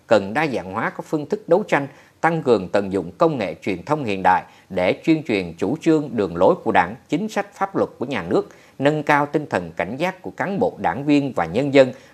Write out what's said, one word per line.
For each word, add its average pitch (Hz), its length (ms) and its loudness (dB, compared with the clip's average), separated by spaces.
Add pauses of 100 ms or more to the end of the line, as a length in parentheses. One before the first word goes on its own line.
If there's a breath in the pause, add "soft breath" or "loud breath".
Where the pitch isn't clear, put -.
cần 104 280 2
đa 156 120 0
dạng 92 260 -6
hóa 131 180 -4
các - 160 -12
phương 151 200 -4
thức - 220 -8
đấu 185 140 4
tranh, 143 240 -2 (340 loud breath)
tăng 160 220 0
cường 107 260 2
tận 101 240 -2
dụng 90 260 -4
công 160 200 2
nghệ 90 240 -4
truyền 90 220 -4
thông 147 200 -2
hiện 98 180 -4
đại 90 220 4 (260 soft breath)
để 92 220 0
tuyên 160 300 0
truyền 92 360 -2
chủ 104 220 -2
trương, 147 360 0
đường 87 200 -2
lối 107 180 6 (100)
của 110 80 0
đảng, 95 220 2 (140)
chính 190 200 -2
sách - 260 -6
pháp - 220 -4
luật 104 220 0
của 117 60 -6
nhà 123 180 -4
nước, 113 260 -2 (300 loud breath)
nâng 147 240 2
cao 147 240 2
tinh 147 200 -2
thần 87 300 -4
cảnh 92 200 -4
giác - 260 -6
của - 80 -12
cán 170 280 -6
bộ, 92 200 0
đảng 98 260 -4
viên 143 280 2
và 85 140 -2
nhân 131 280 -2
dân 127 180 6 (220 loud breath)